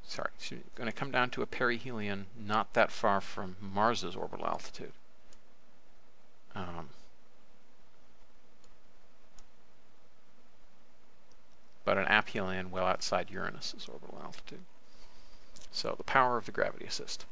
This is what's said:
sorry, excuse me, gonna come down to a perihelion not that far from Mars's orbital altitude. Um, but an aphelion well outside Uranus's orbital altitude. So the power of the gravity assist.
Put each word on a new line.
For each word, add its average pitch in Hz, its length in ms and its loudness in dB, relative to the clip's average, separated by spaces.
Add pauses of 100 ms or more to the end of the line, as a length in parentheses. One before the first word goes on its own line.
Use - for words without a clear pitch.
sorry, - 320 0
excuse - 240 -2
me, - 60 -6 (100)
gonna 117 160 0
come 139 200 0
down 123 180 6
to 123 120 0
a 113 40 2
perihelion 113 800 0 (120)
not 107 360 2
that - 180 8
far 101 300 6
from 92 400 0
Mars's 98 540 4
orbital 82 300 -2
altitude. - 460 0 (1600)
Um, 85 360 -2 (4000)
but 98 120 6
an 98 100 4
aphelion 95 640 4
well 92 160 2
outside 92 440 2
Uranus's 95 580 -2
orbital - 360 -4
altitude. - 400 -4 (1080)
So - 260 0
the - 60 -2
power 127 340 8
of 107 80 0
the 104 60 -2
gravity - 340 2
assist. - 460 -2